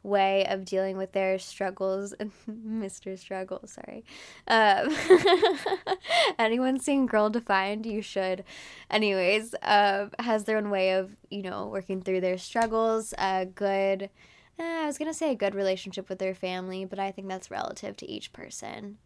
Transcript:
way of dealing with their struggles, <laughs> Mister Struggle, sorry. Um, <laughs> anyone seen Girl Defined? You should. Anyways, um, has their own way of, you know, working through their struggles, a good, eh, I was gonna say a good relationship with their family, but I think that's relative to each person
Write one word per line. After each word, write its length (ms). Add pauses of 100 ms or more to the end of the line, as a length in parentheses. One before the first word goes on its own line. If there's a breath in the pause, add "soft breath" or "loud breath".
way 460
of 180
dealing 320
with 160
their 260
struggles, 720 (180)
<laughs> 160
Mister 680
Struggle, 480
sorry. 380 (440 loud breath)
Um, 480 (680)
<laughs> 760
anyone 400
seen 260
Girl 240
Defined? 560
You 160
should. 420 (460 loud breath)
Anyways, 720
um, 580
has 260
their 120
own 120
way 240
of, 220 (140)
you 120
know, 260
working 340
through 200
their 160
struggles, 800
a 280
good, 640 (500 soft breath)
eh, 240
I 20
was 120
gonna 160
say 180
a 40
good 200
relationship 540
with 100
their 160
family, 500
but 140
I 120
think 160
that's 240
relative 460
to 120
each 240
person 720